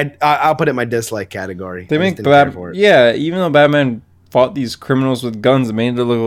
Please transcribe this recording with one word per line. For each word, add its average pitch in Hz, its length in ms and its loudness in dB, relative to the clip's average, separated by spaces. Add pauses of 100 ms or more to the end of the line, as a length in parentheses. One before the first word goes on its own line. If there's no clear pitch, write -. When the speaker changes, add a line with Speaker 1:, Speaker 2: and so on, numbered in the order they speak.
(240)
Speaker 1:
I, 147 140 2
I'll 151 180 0
put 156 140 -2
it - 20 0
in 127 40 -2
my 123 100 -4
dislike 113 440 -6
category. 92 580 -12
Speaker 2:
They 151 100 0
Speaker 1:
I - 20 0
just 180 40 -2
Speaker 2:
make 185 120 -2
Speaker 1:
didn't 110 180 -8
care 143 120 6
Speaker 2:
Bat-, 135 100 -4
Speaker 1:
for 90 160 -12
it. 175 60 -12
Speaker 2:
yeah, 151 360 6
even 160 240 -4
though 180 140 -2
Batman 143 500 2 (300)
fought 123 240 0
these 127 200 -6
criminals 131 480 -2
with 113 200 -8
guns, 127 260 2
it 110 40 -4
made 120 260 -2
it 123 40 0
look 120 240 0